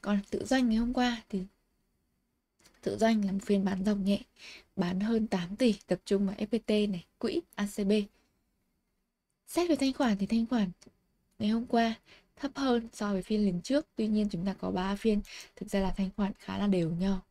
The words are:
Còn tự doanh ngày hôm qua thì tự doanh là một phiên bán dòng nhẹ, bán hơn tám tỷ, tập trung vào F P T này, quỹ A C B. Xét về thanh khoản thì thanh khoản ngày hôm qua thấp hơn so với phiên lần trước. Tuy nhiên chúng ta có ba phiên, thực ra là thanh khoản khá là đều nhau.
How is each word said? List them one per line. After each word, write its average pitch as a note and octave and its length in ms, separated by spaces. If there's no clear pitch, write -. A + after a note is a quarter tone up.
Còn G3+ 160
tự - 140
doanh B3+ 240
ngày A3 80
hôm A#3 160
qua B3 360
thì F#3 160
tự - 160
doanh A3 260
là F#3+ 80
một G3 100
phiên G3 220
bán F#3+ 200
dòng G3+ 200
nhẹ, G3+ 160
bán F#3 240
hơn A3 260
tám F3+ 300
tỷ, A#3+ 180
tập F#3 180
trung G3+ 220
vào F#3+ 100
F G#3+ 100
P A3 200
T - 40
này, G#3 340
quỹ - 220
A G#3 120
C G3+ 200
B. G3 60
Xét F4 220
về D#4 80
thanh C4+ 160
khoản A3+ 260
thì G3 80
thanh A3+ 200
khoản G#3+ 240
ngày G#3 120
hôm A#3 160
qua A3+ 280
thấp C#4 180
hơn A#3+ 380
so G#3 200
với F#3 100
phiên G#3+ 220
lần F#3 160
trước. C#4 260
Tuy A3 100
nhiên G#3+ 240
chúng F3+ 160
ta F#3+ 80
có F#3 160
ba F#3+ 260
phiên, G#3+ 240
thực G3 120
ra G3 120
là F#3+ 160
thanh F#3+ 200
khoản G3+ 220
khá F#3+ 200
là G3 80
đều F3+ 240
nhau. F#3 300